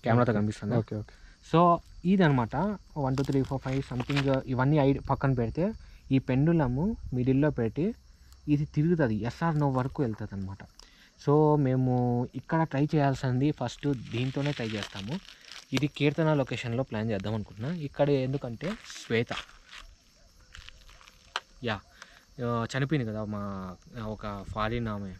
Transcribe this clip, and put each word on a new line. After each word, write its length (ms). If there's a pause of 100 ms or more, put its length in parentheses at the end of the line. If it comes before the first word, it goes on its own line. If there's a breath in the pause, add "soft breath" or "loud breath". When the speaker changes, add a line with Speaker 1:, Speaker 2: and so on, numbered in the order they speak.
Speaker 1:
కెమెరాతో 280
Speaker 2:
ఓకే. 80
Speaker 1:
కనిపిస్తుందా? 380
Speaker 2:
ఓకే, 180
ఓకే. 200 (420 loud breath)
Speaker 1:
So, 220 (260)
ఇదనమాట, 500 (420)
వన్, 200
టూ, 60
త్రీ, 200
ఫోర్, 180
ఫైవ్ 280
సంథింగ్, 560
ఇవన్నీ 320
ఐ-, 320
పక్కన 240
పెడితే 400 (380 soft breath)
ఈ 80
పెండులము 800 (160)
మిడిల్లో 380
పెట్టి 420 (540 soft breath)
ఇది 180
తిరుగుతుంది, 500
ఎస్ఆర్ 440
నో 100
వరకు 340
వెళ్తుంది 320
అనమాట. 220 (720 loud breath)
So, 260
మేము 800
ఇక్కడ 280
ట్రై 220
చేయాల్సింది 640
ఫస్ట్ 360 (240)
దీంతోనే 400
ట్రై 160
చేస్తాము. 520 (540 loud breath)
ఇది 140
కీర్తన 460
లొకేషన్లో 500
ప్లాన్ 280
చేద్దాం 240
అనుకుంటున్నా. 380
ఇక్కడ 360
ఎందుకంటే 640 (320)
శ్వేత, 220 (2250)
యా, 160 (680 loud breath)
ఆ, 220 (100)
చనిపోయింది 340
కదా 120
మా, 520 (280)
ఒక 480
ఫారిన్ 360
ఆమె 320